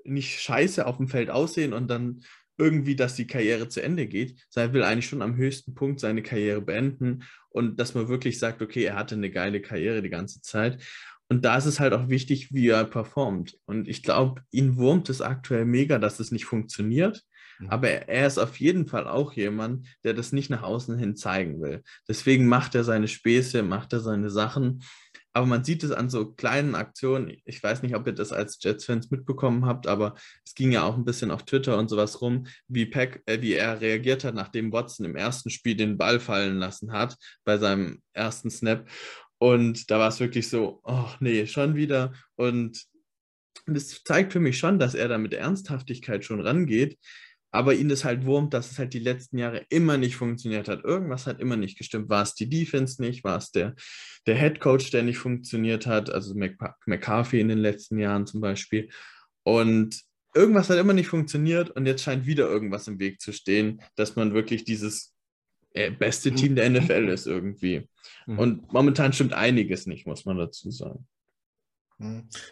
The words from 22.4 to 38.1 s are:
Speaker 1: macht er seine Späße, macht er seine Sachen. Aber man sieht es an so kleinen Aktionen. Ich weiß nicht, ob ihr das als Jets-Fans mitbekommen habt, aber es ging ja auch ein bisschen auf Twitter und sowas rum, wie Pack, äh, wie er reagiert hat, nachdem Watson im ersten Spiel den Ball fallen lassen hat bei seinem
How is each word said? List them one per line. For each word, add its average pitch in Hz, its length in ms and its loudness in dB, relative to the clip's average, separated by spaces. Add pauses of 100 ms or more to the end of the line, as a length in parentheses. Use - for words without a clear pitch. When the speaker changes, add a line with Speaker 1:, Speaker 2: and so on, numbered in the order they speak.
Speaker 1:
macht 123 280 4
er 120 80 2
seine 110 240 2
Späße, 120 560 2
macht 98 300 -4
er 120 80 0
seine 107 280 -2
Sachen. 127 540 0 (500)
Aber 127 140 2
man 123 160 2
sieht 160 220 -2
es 147 80 -2
an 123 180 -2
so 110 220 -2
kleinen 135 420 0
Aktionen. 127 680 -4
Ich - 180 -16
weiß 117 200 -2
nicht, 123 120 -2
ob 120 140 -4
ihr 110 40 0
das 107 200 -6
als - 280 -4
Jets-Fans 113 520 -2
mitbekommen 127 540 0
habt, 120 200 -2
aber 104 300 0 (280)
es - 120 -20
ging 127 160 4
ja 104 100 4
auch 107 140 0
ein 120 80 0
bisschen 120 260 -2
auf 78 140 -4
Twitter 135 340 2
und 110 100 0
sowas 104 320 0
rum, 123 280 -2 (180)
wie 120 200 0
Pack, 127 400 -2
äh, 113 140 0
wie 110 140 0
er 110 260 -2
reagiert 120 440 0
hat, 123 100 -4
nachdem 110 380 -4
Watson 117 340 -4
im 80 80 -6
ersten 117 360 -6
Spiel 113 260 -2
den 107 200 0
Ball 113 220 2
fallen 98 380 -2
lassen 95 340 -6
hat 113 260 -4 (280)
bei 107 140 4
seinem 98 440 0 (100)